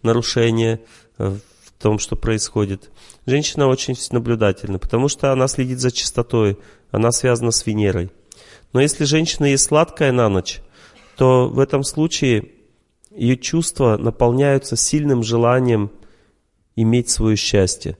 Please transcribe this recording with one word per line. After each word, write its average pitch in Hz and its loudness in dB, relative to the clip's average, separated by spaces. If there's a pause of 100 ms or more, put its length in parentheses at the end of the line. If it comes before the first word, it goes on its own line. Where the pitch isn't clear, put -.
нарушения, 113 0 (380)
э, 101 -4 (300)
в - -20
том, 107 2
что - -6
происходит. 107 -4 (360)
Женщина 143 0
очень 131 -2
с-, - -10
наблюдательна, 110 -2
потому 127 -2
что 139 0
она 131 0
следит 127 -4
за 127 0
чистотой, 110 -2 (320)
она 113 0
связана 120 0
с - -4
Венерой. 98 -2 (640)
Но 123 2
если 151 2
женщина 151 0
ест 135 2
сладкое 151 0
на 120 2
ночь, 92 -4 (560)
то 127 4
в - -2
этом 135 0
случае 139 -2 (600)
ее 127 0
чувства 127 0
наполняются 127 0
сильным 147 0
желанием 117 2 (880)
иметь 113 2
свое 110 0
счастье. - -2